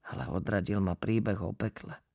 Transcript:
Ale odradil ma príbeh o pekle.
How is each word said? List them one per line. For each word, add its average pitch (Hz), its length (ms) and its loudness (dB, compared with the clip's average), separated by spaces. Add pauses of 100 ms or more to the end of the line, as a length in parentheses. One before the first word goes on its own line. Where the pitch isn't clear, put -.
(100)
Ale - 200 -4
odradil 101 480 0
ma 92 160 4
príbeh 110 480 2
o 95 120 -2
pekle. - 440 -4 (160)